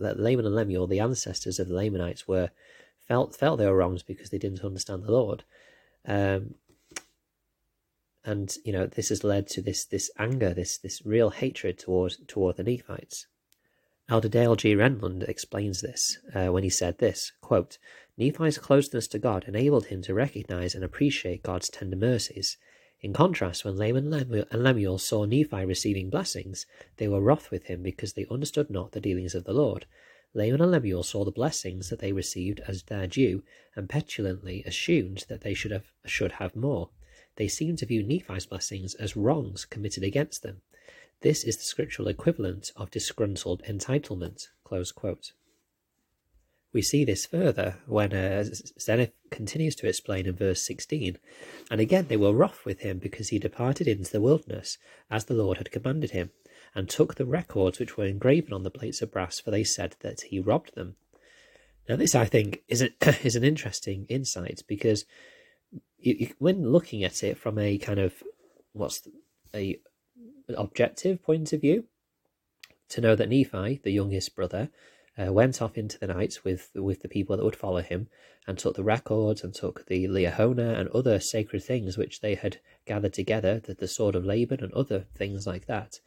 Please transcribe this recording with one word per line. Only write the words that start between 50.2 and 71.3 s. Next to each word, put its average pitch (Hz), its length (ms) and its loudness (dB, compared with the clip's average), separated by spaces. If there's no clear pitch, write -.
in 90 80 -2
verse 92 280 0
sixteen, 101 560 -4
"And 110 80 0
again 175 300 4
they 120 80 2
were 101 160 6
wroth 160 320 2
with - 160 -6
him 98 180 -4
because 101 300 -8
he 107 100 0
departed 131 480 0
into 95 260 0
the 104 80 2
wilderness, 117 580 2
as 107 160 -2
the 131 80 -2
Lord 98 240 2
had 98 120 -10
commanded 131 400 -2
him, 90 200 -4
and 95 140 -4
took - 260 2
the 131 120 -2
records 123 520 0
which - 180 -6
were 101 100 -2
engraven 117 460 4
on 95 100 -6
the 92 80 -4
plates - 300 -8
of 110 100 -6
brass, 90 300 -4
for - 100 -6
they 104 140 2
said - 360 -4
that - 220 -10
he 98 180 -6
robbed 107 340 0
them." 92 220 -12
Now 117 100 2
this, 262 180 2
I 120 100 8
think, 104 420 2
is 123 160 2
a, 127 80 2
<clears throat> - 260 6
is 117 100 2
an 117 80 2
interesting 104 640 0
insight, 113 580 -4
because 107 400 2
you, - 200 4
you, - 200 -4
when 165 320 2
looking 123 320 4
at 92 220 -2
it 104 140 0
from 107 200 -2
a 101 200 2
kind 101 200 -2
of, 95 240 0
what's 101 280 -6
the, - 100 -20
a - 260 -4
objective 127 720 0
point 160 320 0